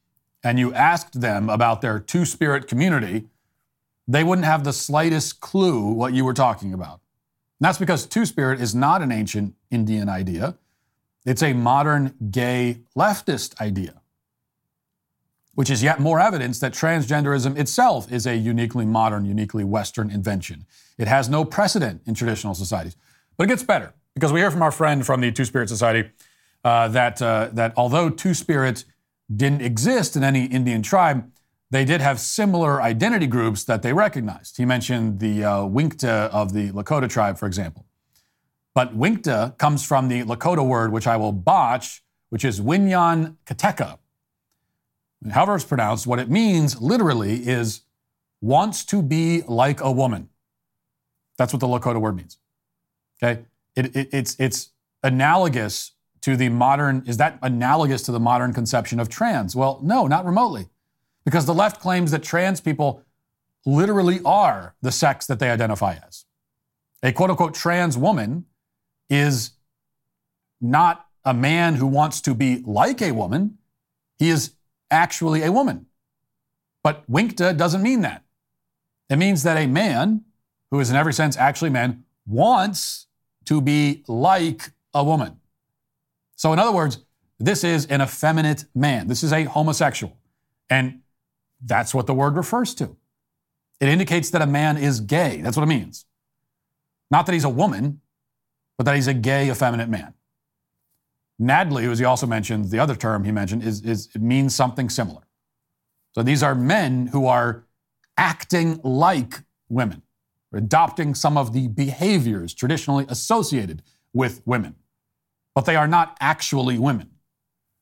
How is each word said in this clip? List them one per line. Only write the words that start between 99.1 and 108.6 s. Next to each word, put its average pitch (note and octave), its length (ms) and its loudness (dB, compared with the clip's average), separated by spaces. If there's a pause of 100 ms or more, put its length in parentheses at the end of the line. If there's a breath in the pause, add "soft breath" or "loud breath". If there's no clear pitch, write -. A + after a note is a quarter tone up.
gay, C3+ 340 2
effeminate A#2+ 400 0
man. F#2 240 -6 (1300)
Nadley, C#3+ 400 2
who, A#2+ 80 0
as A#2 80 -2
he B2 80 0
also B2+ 220 2
mentioned, G#2+ 420 -4
the A2 80 -2
other C#3 180 2
term G#2+ 280 -2
he G#2 80 -2
mentioned, G#2 320 -4
is, G#2+ 180 -4
is, G#2+ 320 -4
it G#2+ 80 -6
means C3 320 2
something B2+ 340 -2
similar. A2 360 -6 (880)
So A2+ 80 -4
these C3+ 220 2
are C#3 100 2
men B2+ 540 0
who C3+ 180 0
are A#2+ 400 0 (520)
acting E3 640 0